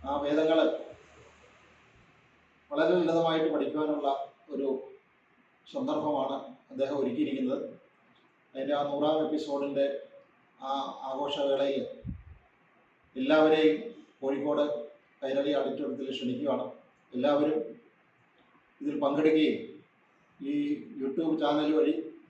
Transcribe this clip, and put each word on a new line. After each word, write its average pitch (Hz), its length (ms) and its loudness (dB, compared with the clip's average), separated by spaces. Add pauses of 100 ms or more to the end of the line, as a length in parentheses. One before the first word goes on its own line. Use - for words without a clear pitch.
ആ - 40 -4 (140)
വേദങ്ങൾ 156 340 4 (2000)
വളരെ 294 280 2
ലളിതമായിട്ട് 160 520 2
പഠിക്കുവാനുള്ള 147 560 -2 (460)
ഒരു 135 160 -4 (1000)
സന്ദർഭമാണ് - 680 -2 (340)
അദ്ദേഹം 139 300 -2
ഒരുക്കിയിരിക്കുന്നത്. 131 640 -2 (920)
അതിൻ്റെ 139 240 -2
ആ - 100 0
നൂറാം 147 360 2
എപ്പിസോഡിൻ്റെ 139 600 -2 (760)
ആ 135 120 -8 (380)
ആഘോഷവേളയിൽ 139 760 0 (1300)
എല്ലാവരെയും 156 600 6 (440)
കോഴിക്കോട് 147 420 0 (580)
കൈരളി 139 380 0
ഓഡിറ്റോറിയത്തിൽ 131 580 -4
ക്ഷണിക്കുകയാണ്. 127 480 -2 (480)
എല്ലാവരും 147 460 2 (1200)
ഇതിൽ 143 220 -4
പങ്കെടുക്കുകയും 156 540 4 (800)
ഈ 139 140 -4 (480)
YouTube 156 400 -2
ചാനൽ 151 360 2
വഴി 147 160 4 (360)